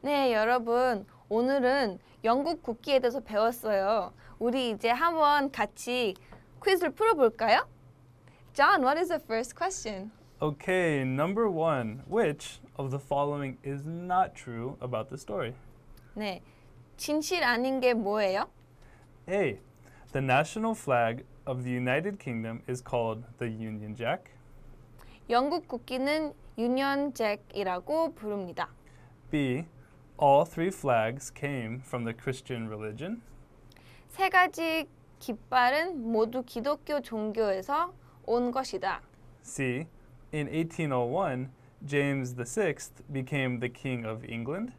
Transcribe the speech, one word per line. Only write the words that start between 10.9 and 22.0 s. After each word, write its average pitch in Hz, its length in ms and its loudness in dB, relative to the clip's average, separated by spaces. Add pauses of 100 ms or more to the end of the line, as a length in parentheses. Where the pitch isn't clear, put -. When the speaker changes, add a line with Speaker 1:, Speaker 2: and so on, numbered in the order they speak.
Speaker 2:
number 170 420 0
one. 143 640 0
Which 175 500 -2 (180)
of 135 120 -4
the 135 100 -4
following 143 640 -2
is 139 240 -8
not 180 480 0
true 120 460 -8
about 123 260 -4
the 135 100 -12
story? 147 360 -6 (600)
Speaker 1:
네, 202 260 -6 (560)
진실 311 480 -2
아닌 247 340 2
게 247 140 4
뭐예요? 208 560 0 (800)
Speaker 2:
A. 175 280 0 (540)
The 135 100 -2
national 156 540 2
flag 120 480 2 (240)
of 127 160 -4
the 123 100 -2
United 139 460 0